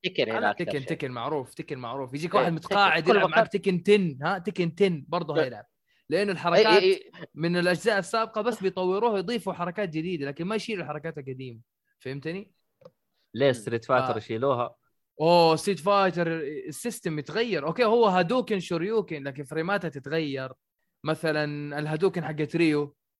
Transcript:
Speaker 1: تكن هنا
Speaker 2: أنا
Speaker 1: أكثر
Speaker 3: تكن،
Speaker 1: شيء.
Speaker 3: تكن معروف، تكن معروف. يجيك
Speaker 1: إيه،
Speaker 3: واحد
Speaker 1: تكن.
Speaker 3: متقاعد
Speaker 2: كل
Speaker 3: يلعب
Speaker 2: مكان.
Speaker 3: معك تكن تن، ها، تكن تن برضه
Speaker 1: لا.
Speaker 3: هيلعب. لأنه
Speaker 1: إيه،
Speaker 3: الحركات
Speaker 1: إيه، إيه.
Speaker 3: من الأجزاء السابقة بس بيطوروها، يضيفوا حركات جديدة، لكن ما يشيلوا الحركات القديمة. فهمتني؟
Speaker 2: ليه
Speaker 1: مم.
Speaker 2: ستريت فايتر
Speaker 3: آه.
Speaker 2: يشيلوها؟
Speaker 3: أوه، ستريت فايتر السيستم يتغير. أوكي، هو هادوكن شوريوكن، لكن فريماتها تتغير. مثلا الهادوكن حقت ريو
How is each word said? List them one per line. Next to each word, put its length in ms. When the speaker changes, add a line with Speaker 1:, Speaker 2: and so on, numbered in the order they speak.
Speaker 1:
تكن 260
هنا 100
Speaker 2:
أنا 120
Speaker 1:
أكثر 140
Speaker 3:
تكن، 140
Speaker 1:
شيء. 100
Speaker 3:
تكن 220
معروف، 440
تكن 240
معروف. 360
يجيك 200
Speaker 1:
إيه، 60
Speaker 3:
واحد 120
Speaker 1:
تكن. 40
Speaker 3:
متقاعد 460
Speaker 2:
كل 80
Speaker 3:
يلعب 180
Speaker 2:
مكان. 100
Speaker 3:
معك 140
تكن 300
تن، 400
ها، 160
تكن 360
تن 340
برضه 280
Speaker 1:
لا. 80
Speaker 3:
هيلعب. 220
لأنه 180
Speaker 1:
إيه، 40
Speaker 3:
الحركات 340
Speaker 1:
إيه، 0
إيه. 280
Speaker 3:
من 220
الأجزاء 420
السابقة 420
بس 220
بيطوروها، 560
يضيفوا 340
حركات 360
جديدة، 380
لكن 180
ما 100
يشيلوا 300
الحركات 340
القديمة. 420
فهمتني؟ 540
Speaker 2:
ليه 120
Speaker 1:
مم. 60
Speaker 2:
ستريت 320
فايتر 300
Speaker 3:
آه. 20
Speaker 2:
يشيلوها؟ 600
Speaker 3:
أوه، 360
ستريت 240
فايتر 460
السيستم 500
يتغير. 480
أوكي، 180
هو 220
هادوكن 540
شوريوكن، 640
لكن 200
فريماتها 440
تتغير. 640
مثلا 760
الهادوكن 460
حقت 320
ريو 400